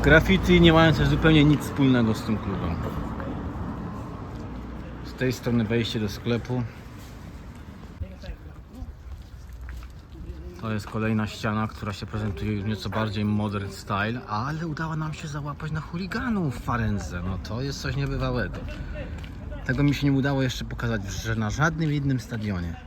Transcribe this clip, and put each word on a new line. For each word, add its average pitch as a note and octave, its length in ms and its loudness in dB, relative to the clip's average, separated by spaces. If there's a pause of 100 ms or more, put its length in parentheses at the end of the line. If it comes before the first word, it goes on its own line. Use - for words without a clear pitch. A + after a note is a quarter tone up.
Graffiti F3 580 8
nie E3 120 10
mające D#3+ 320 8
zupełnie D3 380 8
nic C#3+ 180 6
wspólnego B2+ 520 4
z - 100 -4
tym G#2+ 140 0
klubem. F2 380 -2 (2250)
Z - 80 -12
tej B2+ 200 2
strony A#2+ 300 2
wejście A#2 360 2
do G#2 100 0
sklepu. A#2+ 540 -2 (4000)
To A2 100 -4
jest G#2 160 -4
kolejna A2 400 0
ściana, G#2+ 400 -2
która G#2 260 -6
się G#2+ 120 -8
prezentuje G#2+ 480 -2
już G2+ 120 -2
nieco G#2+ 240 -4
bardziej G#2+ 360 -2
modern G#2 460 0
style, G#2+ 560 -2
ale C#3+ 400 -4
udało D#3 280 -4
nam D#3 180 -2
się D#3+ 140 -8
załapać D3 440 -6
na D3+ 100 -2
chuliganów F#3+ 760 -2
w - 40 -8
Farenze. G#2 600 0
No, F#2+ 120 -2
to A2 240 -6
jest C#3 200 -4
coś C3+ 140 -2
niebywałego. C3 640 0 (1080)
Tego C3 180 2
mi C#3+ 100 6
się C#3+ 140 2
nie C#3 60 6
udało C3+ 300 2
jeszcze B2 220 -2
pokazać, A2+ 460 -2
że A2+ 240 -2
na A2 140 0
żadnym D#3 440 2
innym C3+ 260 2
stadionie. G2 560 -4 (120)